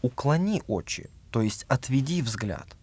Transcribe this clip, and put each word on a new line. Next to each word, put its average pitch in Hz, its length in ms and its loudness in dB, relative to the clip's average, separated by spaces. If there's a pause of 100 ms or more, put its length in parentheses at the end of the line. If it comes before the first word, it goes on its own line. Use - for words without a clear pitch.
Уклони 160 640 2
очи, - 420 -4 (220)
то 117 100 2
есть 107 280 0
отведи 135 520 2
взгляд. 104 460 -4 (160)